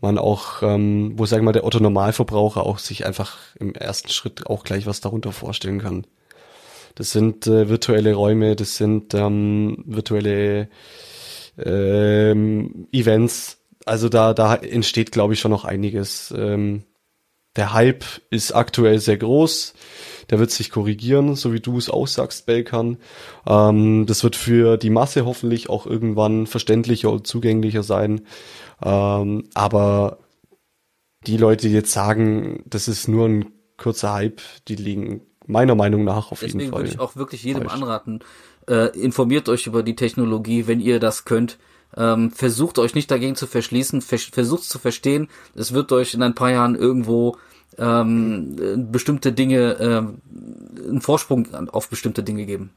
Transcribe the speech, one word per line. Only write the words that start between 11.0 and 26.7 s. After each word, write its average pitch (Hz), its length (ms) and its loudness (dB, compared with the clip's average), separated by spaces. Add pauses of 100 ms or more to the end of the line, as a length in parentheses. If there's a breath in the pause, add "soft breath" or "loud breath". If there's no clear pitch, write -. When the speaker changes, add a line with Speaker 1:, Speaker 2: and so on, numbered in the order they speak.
Speaker 1:
ähm, 104 1300 2
Events. 113 680 2 (260)
Also 113 240 0
da, 113 240 4
da 110 220 4
entsteht, - 580 -2
glaub 104 180 2
ich, 107 80 0
schon 110 120 0
noch 101 140 -2
einiges. 101 720 -6
Ähm, 104 460 -2 (720)
der 101 180 -2
Hype 123 300 4 (280)
ist - 220 -2
aktuell 113 440 4
sehr 107 200 2
groß. 135 580 0 (560 loud breath)
Der 107 80 4
wird 110 100 4
sich - 220 -6
korrigieren, 117 640 0
so 127 180 -2
wie 113 60 -2
du 120 180 -4
es 120 100 -4
auch - 200 -2
sagst, - 400 -6
Belkan. 117 500 0 (480 loud breath)
Ähm, 107 640 6
das 110 160 0
wird 120 120 2
für 117 420 4
die 110 120 0
Masse 120 360 2
hoffentlich 117 440 -4
auch 104 160 -4
irgendwann 110 600 0
verständlicher 113 640 2